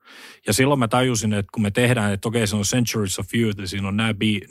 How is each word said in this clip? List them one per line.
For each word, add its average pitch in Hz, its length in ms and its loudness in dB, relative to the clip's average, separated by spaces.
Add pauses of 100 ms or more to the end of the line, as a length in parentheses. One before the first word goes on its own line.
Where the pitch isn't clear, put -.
(480)
Ja 107 60 2
silloin 135 260 4
mä 120 80 2
tajusin, 117 460 2
että 101 200 -2
kun 113 100 -2
me 101 80 0
tehdään, 120 420 2
että 95 140 -4
okei, 113 200 0
se 98 80 -2
on 104 60 0
Centuries 110 580 -2
of 101 140 -8
Youth, 110 260 0
ja 95 80 -8
siinä 98 200 -6
on 98 100 -2
nämä 110 160 0
bi-, 104 380 0